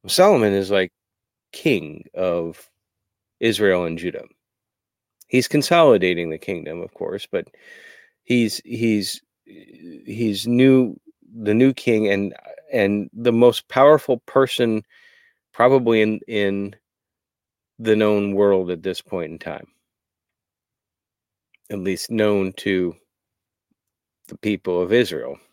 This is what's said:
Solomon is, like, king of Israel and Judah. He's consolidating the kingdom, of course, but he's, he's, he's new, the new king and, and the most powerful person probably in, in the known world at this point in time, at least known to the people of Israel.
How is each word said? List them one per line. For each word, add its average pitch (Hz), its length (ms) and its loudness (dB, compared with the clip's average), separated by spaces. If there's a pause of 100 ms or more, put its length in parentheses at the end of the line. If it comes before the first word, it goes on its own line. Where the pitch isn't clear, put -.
Solomon 147 460 4
is, 98 180 -2
like, 92 220 0 (580)
king 82 540 -4 (100)
of 87 560 -4 (680)
Israel 104 440 2
and 82 140 -6
Judah. 87 240 -8 (1040)
He's 127 220 -2
consolidating 104 840 2
the 80 80 -8
kingdom, 85 440 -10
of - 120 -16
course, - 320 -10
but 90 220 -8 (760)
he's, 117 420 -2
he's, 110 560 -4 (240)
he's 98 1000 -10
new, 127 500 4 (380)
the 107 200 -2
new 131 180 4
king 110 360 0
and, 98 240 -2 (400)
and 104 400 0
the 117 200 -2
most 117 340 2
powerful 139 600 4
person 120 580 0 (680)
probably 120 480 2
in, 107 280 0
in 101 480 -4 (1040)
the 110 160 2
known 104 380 0
world 98 360 2
at 85 140 -8
this 92 160 -6
point 82 320 -10
in 80 60 -16
time, - 280 -14 (2000)
at 101 80 -8
least 92 320 -6
known 104 480 0
to 90 360 -2 (1300)
the - 80 -20
people 92 460 -4
of 90 100 -2
Israel. 78 460 -2 (140)